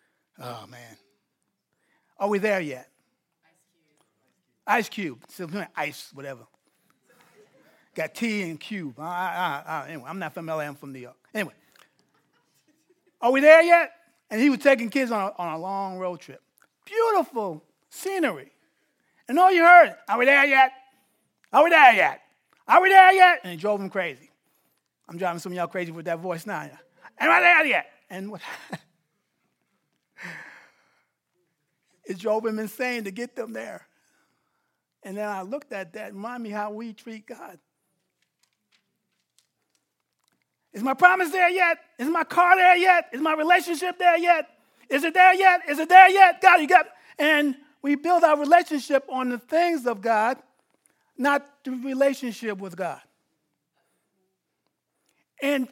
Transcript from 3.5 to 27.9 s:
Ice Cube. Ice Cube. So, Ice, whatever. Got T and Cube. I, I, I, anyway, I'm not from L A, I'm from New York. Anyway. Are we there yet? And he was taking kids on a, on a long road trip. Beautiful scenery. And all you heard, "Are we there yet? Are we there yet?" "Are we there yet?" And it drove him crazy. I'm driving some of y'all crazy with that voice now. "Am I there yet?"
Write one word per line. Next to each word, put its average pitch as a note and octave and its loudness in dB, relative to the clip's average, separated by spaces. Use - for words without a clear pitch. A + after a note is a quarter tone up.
Ice A3 -2
Cube. D3+ -12
Ice - -20
Cube. F3 -14
So, F3+ -12
Ice, D3 -12
whatever. C3+ -18
Got D#3+ -10
T G#3+ -6
and E3 -12
Cube. D3 -14
I, D3+ -14
I, F3 -8
I, D3 -12
anyway, D3+ -16
I'm E3 -14
not D#3+ -12
from E3 -14
L D#3 -8
A, D3 -8
I'm C#3+ -14
from C#3 -20
New C3 -20
York. B2 -20
Anyway. G3 -10
Are A#3+ 0
we C4+ 0
there D#4 8
yet? E4+ 2
And A3 -6
he C#4 2
was B3+ -2
taking A#3+ 0
kids C4 -4
on G3+ -4
a, G#3 -12
on E3+ -8
a D#3+ -10
long F#3+ -10
road F#3 -10
trip. - -20
Beautiful D#4 -4
scenery. D4+ -6
And B3+ -2
all F#4 6
you F4 2
heard, E4+ 8
"Are G#3+ -2
we B3 0
there C#4 4
yet? C4 2
Are C#4+ 6
we E4+ 2
there D4 8
yet?" D#3 -2
"Are D#4 6
we F#4 4
there F#4+ 8
yet?" F4+ 4
And F#3 -12
it E3 -14
drove G#3 -4
him G3 -10
crazy. E3 -8
I'm E3+ -16
driving E3+ -6
some F3+ -12
of F3+ -12
y'all F3 -6
crazy E3+ -10
with D#3+ -18
that E3 -8
voice E3+ -10
now. D3+ -12
"Am D4+ 0
I E4+ 4
there F4 4
yet?" G3+ -4